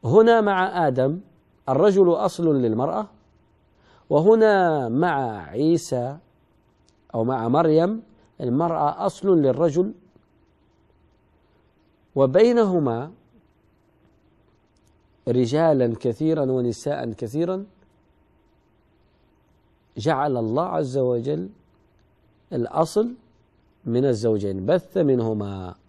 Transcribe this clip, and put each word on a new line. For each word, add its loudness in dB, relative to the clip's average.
هنا 4
مع 0
آدم -2
الرجل 4
أصل 0
للمرأة، -2
وهنا 4
مع -2
عيسى -4
أو -2
مع -2
مريم 2
المرأة -2
أصل -4
للرجل، 2
وبينهما 2
رجالا 2
كثيرا -2
ونساء -4
كثيرا، -6
جعل -2
الله -2
عز -4
وجل -4
الأصل -2
من 0
الزوجين، -2
بث -2
منهما. -2